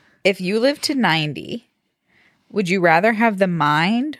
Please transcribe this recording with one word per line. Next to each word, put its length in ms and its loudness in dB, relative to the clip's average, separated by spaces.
If 160 2
you 220 -2
live 220 2
to 120 -2
ninety, 720 -2
would 200 -4
you 100 0
rather 320 4
have 280 0
the 80 2
mind 720 -2